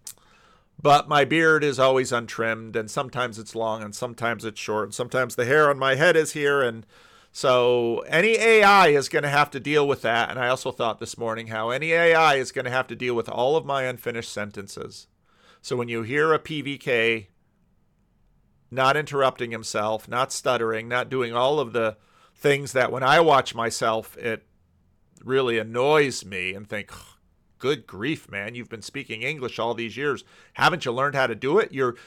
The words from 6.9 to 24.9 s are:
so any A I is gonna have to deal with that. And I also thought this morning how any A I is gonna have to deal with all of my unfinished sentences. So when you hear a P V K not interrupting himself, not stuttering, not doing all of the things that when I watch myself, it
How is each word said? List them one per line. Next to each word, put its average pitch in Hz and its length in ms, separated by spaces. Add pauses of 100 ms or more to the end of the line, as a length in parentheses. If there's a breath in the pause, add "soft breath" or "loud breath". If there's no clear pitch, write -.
so 123 760
any 185 300
A 220 240
I 196 260
is 143 200
gonna 143 220
have 143 220
to 139 80
deal 143 260
with 135 160
that. 117 280
And 110 80
I 123 100
also 127 240
thought 113 280
this 113 160
morning 113 300
how 110 240
any 147 220
A 165 220
I 160 200
is 131 180
gonna 123 180
have 127 180
to 120 80
deal 123 180
with 113 140
all 127 280
of 156 80
my 139 200
unfinished 117 480
sentences. 104 720 (560 soft breath)
So - 140
when 120 120
you 117 140
hear 143 300
a 151 60
P 156 220
V 139 160
K 113 520 (1400)
not 131 260
interrupting 135 560
himself, 110 560
not 123 240
stuttering, 113 560
not 123 200
doing 127 240
all 131 280
of 117 120
the 113 240 (380 soft breath)
things 143 380
that 123 180
when 131 120
I 139 180
watch 147 340
myself, 113 640
it 113 280 (800)